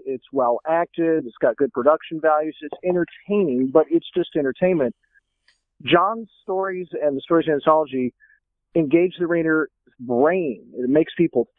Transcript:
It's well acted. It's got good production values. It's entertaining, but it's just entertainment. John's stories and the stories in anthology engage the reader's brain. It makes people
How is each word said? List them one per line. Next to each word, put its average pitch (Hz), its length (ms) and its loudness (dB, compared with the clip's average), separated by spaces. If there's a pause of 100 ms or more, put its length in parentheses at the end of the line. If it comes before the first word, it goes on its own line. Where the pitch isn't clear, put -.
It's 131 260 -8
well 120 360 0
acted. 165 580 0
It's 113 160 -16
got 123 140 2
good 139 160 0
production 151 480 0
values. 156 420 0
It's 151 120 -12 (100)
entertaining, 175 880 -2
but 151 180 6
it's 160 260 0
just 175 200 -4
entertainment. 147 600 0 (880)
John's 190 460 0 (120)
stories 190 460 -6 (120)
and 147 160 0
the 135 60 -6
stories 165 260 2
in 160 60 2
anthology 139 600 0 (600)
engage 170 440 2
the 175 80 -4
reader's 160 420 0 (300)
brain. 127 640 -2 (100)
It 123 140 -4
makes 156 260 2
people 156 320 0 (120)